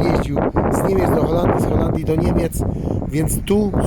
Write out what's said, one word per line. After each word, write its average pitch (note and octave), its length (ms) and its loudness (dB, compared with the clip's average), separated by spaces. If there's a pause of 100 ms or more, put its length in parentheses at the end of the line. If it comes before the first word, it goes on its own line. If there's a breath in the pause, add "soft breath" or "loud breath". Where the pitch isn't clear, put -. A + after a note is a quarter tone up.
jeździł D#3+ 320 0 (340)
z - 180 0
Niemiec F#3+ 200 2
do D#3 180 2
Holandii, E3+ 340 0
z - 40 0
Holandii D#3+ 400 0
do D#3+ 100 0
Niemiec, E3+ 480 0 (440 loud breath)
więc D3+ 340 0
tu G3+ 300 0 (140)